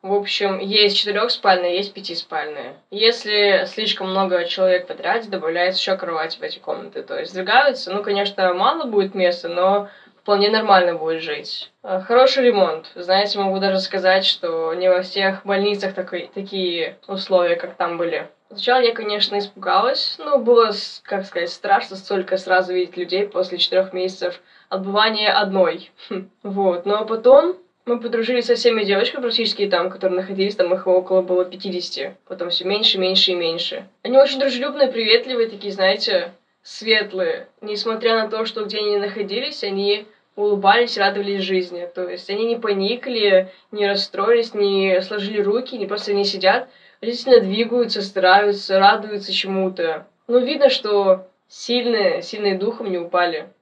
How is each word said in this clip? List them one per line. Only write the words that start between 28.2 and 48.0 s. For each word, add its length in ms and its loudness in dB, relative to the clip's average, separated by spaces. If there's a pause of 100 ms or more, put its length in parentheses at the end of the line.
со 100 4
всеми 280 2
девочками 400 0
практически 440 -2
там, 220 0
которые 320 -2
находились, 340 -2
там 180 2
их 120 -4
около 360 2
было 220 0
пятидесяти. 720 -8 (120)
Потом 220 -10
всё 160 -2
меньше, 340 0
меньше 320 2
и 40 0
меньше. 520 -6 (160)
Они 140 2
очень 220 4
дружелюбные, 500 0
приветливые, 600 0
такие, 240 -10
знаете, 600 0 (280)
светлые. 840 -2 (140)
Несмотря 540 -2
на 140 0
то, 160 -4
что 200 -8
где 120 -8
они 200 -2
находились, 640 -6
они 420 -2 (300)
улыбались, 640 2
радовались 440 -2
жизни. 540 -4
То 120 -6
есть 220 -12
они 160 -2
не 120 -2
поникли, 920 0 (220)
не 160 -2
расстроились, 640 0
не 480 2
сложили 400 -4
руки, 360 -2
не 100 -6
просто 260 -4
не 120 0
сидят. 440 2 (320)
Они 100 -4
действительно 340 6
двигаются, 560 0